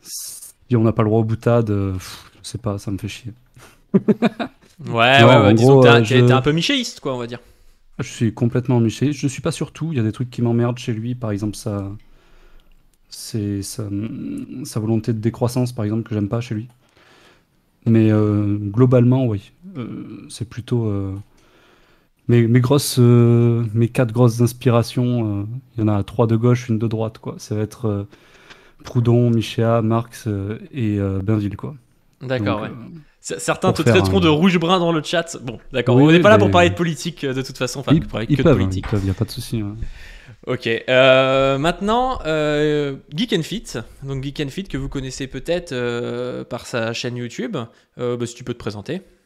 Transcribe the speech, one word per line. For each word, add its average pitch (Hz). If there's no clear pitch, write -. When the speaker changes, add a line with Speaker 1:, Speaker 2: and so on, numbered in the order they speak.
Speaker 1:
Si -
on 113
n'a 110
pas 117
le 107
droit 110
aux 113
boutades, 113
euh, 98
pff, -
je -
sais -
pas, 101
ça 104
me 98
fait 101
chier. 104
<laughs> 190
Speaker 2:
Ouais, 120
Speaker 1:
Non, 117
Speaker 2:
ouais, 123
ouais, 107
Speaker 1:
en 107
Speaker 2:
disons 120
Speaker 1:
gros, 135
Speaker 2:
que 123
t'es -
un, -
Speaker 1:
euh, 117
Speaker 2:
t'es, 123
Speaker 1:
je 123
Speaker 2:
t'es 123
un 131
peu 147
michéiste, 226
quoi, 135
on 123
va 120
dire. 120
Speaker 1:
Je 143
suis 110
complètement 123
miché. 117
Je 147
suis 127
pas 165
sur -
tout. 160
Il 143
y -
a -
des 107
trucs 123
qui -
m'emmerdent 120
chez 120
lui. 117
Par 113
exemple, 104
sa, 101
c'est 101
sa, 98
sa 127
volonté 113
de 113
décroissance, 120
par 113
exemple, 107
que 110
j'aime 101
pas 117
chez 117
lui. 110
Mais, 113
euh, 104
globalement, 123
oui. 104
Euh, -
c'est -
plutôt, 120
euh, 98
mes, 117
mes 120
grosses, 131
euh, 120
mes 117
quatre 117
grosses 120
inspirations, 117
euh, -
il 113
y -
en 107
a 104
trois -
de 113
gauche, 120
une 110
de 113
droite, 110
quoi. -
Ça -
va 107
être, 107
euh, 101
Proudhon, 120
Michéa, 117
Marx, 113
euh, 101
et, 107
euh, 98
Bainville, 101
quoi. 143
Speaker 2:
D'accord, 113
Speaker 1:
Donc, 107
Speaker 2:
ouais. -
Speaker 1:
euh, 131
Speaker 2:
C-, -
certains -
Speaker 1:
pour -
Speaker 2:
te -
Speaker 1:
faire 117
Speaker 2:
traiteront 185
Speaker 1:
un -
Speaker 2:
de 170
rouge 170
brun 170
dans 170
le 156
chat. 170
Bon, 127
d'accord, 123
Speaker 1:
Oui, 139
Speaker 2:
on -
n'est 165
Speaker 1:
oui, 180
Speaker 2:
pas 202
là 214
pour 208
Speaker 1:
mais -
Speaker 2:
parler 175
de -
politique, 165
euh, 135
de 131
toute 135
façon, 131
enfin, 131
Speaker 1:
ils, 165
Speaker 2:
pour -
parler 113
Speaker 1:
ils 147
Speaker 2:
que 175
de -
Speaker 1:
peuvent, 151
hein, 98
Speaker 2:
politique. 95
Speaker 1:
ils -
peuvent, 98
y 95
a 92
pas 117
de -
souci, 117
hein. 104
Speaker 2:
Ok, 123
euh, 131
maintenant, 214
euh, 151
Geek 220
and 170
Fit. -
Donc 135
Geek 143
and 143
Fit 185
que 147
vous 131
connaissez 135
peut-être, 160
euh, 123
par 123
sa 113
chaîne 123
YouTube. 151
Euh, 123
bah, 123
si 117
tu -
peux 123
te -
présenter. 113